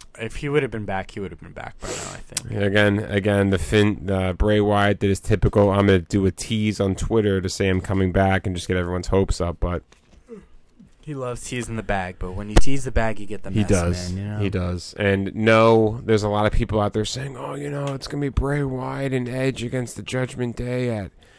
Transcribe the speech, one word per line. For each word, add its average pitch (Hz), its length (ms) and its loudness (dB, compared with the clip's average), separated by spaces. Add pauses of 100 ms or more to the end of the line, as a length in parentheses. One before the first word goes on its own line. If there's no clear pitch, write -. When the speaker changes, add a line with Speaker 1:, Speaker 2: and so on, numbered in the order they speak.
(180)
Speaker 1:
If 113 180 -10
he 147 120 -6
would 143 140 2
have 127 100 -4
been 107 140 -6
back, 95 260 -6
he 107 80 -12
would 92 100 -8
have 85 100 -16
been 87 120 -18
back - 280 -14
by - 80 -10
now, - 60 -8
I - 240 -12
think. - 320 -12 (120)
Speaker 2:
Again, 101 380 4
again, 101 500 2
the 95 80 2
Finn, 104 520 0
uh, 92 220 0
Bray 104 280 2
Wyatt 101 380 2
did 104 100 0
his 98 120 0
typical, 101 500 4
"I'm 101 160 4
gonna 95 140 6
do 95 260 0
a 92 40 4
tease 107 500 -2
on 98 140 2
Twitter 104 460 0
to 90 80 -4
say 98 200 0
I'm 95 120 2
coming 95 320 0
back 95 340 2
and 95 80 -2
just 87 140 -8
get 92 80 0
everyone's 90 300 -4
hopes 95 340 0
up," 85 200 -4
but 87 220 -2 (1300)
Speaker 1:
He 147 60 -8
loves 123 260 -8
teasing 117 320 -6
the 110 80 -6
bag, 92 380 -4
but 92 140 -8
when 101 160 -8
you 107 40 -8
tease 135 300 8
the 127 80 -4
bag, 113 260 0
you 104 80 -4
get 101 160 -6
the 98 80 -8
Speaker 2:
He 101 120 0
Speaker 1:
mess, 95 60 0
Speaker 2:
does. 90 440 0
Speaker 1:
man, 95 120 -4
you 104 60 -6
know? 107 80 -6
Speaker 2:
He 101 100 -2
does. 90 480 -4
And 98 380 0
no, 113 720 6
there's 107 180 2
a 104 60 -2
lot 104 180 0
of 104 60 2
people 107 280 0
out 104 120 0
there 107 120 -2
saying, 131 320 -8
"Oh, 139 200 -10
you 143 120 -8
know, 143 160 -6 (100)
it's 135 120 -10
gonna 143 140 -6
be 143 80 -2
Bray 143 340 0
Wyatt 131 500 -4
and 127 160 -2
Edge 131 360 -4
against 123 320 -6
the 107 80 -12
Judgment 123 500 -4
Day 123 340 -4
at, 104 220 -6 (280)